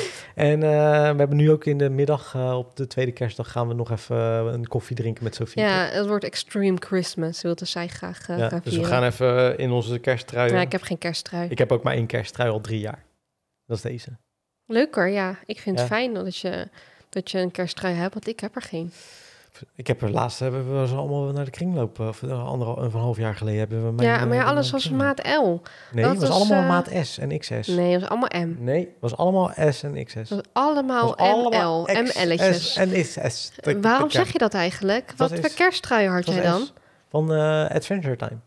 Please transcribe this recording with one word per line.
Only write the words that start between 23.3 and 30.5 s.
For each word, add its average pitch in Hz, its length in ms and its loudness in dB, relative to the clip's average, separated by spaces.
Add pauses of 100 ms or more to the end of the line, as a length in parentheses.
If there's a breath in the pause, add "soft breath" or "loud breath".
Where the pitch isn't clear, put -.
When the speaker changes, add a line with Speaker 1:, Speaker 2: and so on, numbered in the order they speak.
Speaker 1:
geleden 107 240 -2
hebben 110 280 -2
we 113 60 -2
mijn, 117 160 4
Speaker 2:
Ja, 233 160 2
maar 233 120 2
ja, 254 60 2
Speaker 1:
eh, 233 60 2
Speaker 2:
alles 285 220 2
Speaker 1:
mijn - 20 -6
Speaker 2:
was 269 120 -2
Speaker 1:
kringloop. 269 320 0
Speaker 2:
maat - 100 -6 (200)
L. 170 140 0 (320 loud breath)
Speaker 1:
Nee, 117 120 2
Speaker 2:
Dat - 80 6
Speaker 1:
het 190 80 0
was 139 80 2
Speaker 2:
was, 180 100 4
Speaker 1:
allemaal 202 240 4
Speaker 2:
eh, 175 60 4
Speaker 1:
maat 175 380 2
S - 120 -10
en 143 200 -4
X - 80 -12 (140)
S. 110 60 -6
Speaker 2:
Nee, 175 260 2
het 180 80 4
was 190 100 -4
allemaal 240 180 0 (180)
M. 165 180 -4
Speaker 1:
Nee, 139 160 2
het 175 80 -4 (120)
was 120 160 -4
allemaal 185 340 2 (200)
S 131 120 -4
en 143 220 -6
X - 80 -16
S. - 20 -12
Speaker 2:
Het 110 140 -10
was 202 120 -6 (120)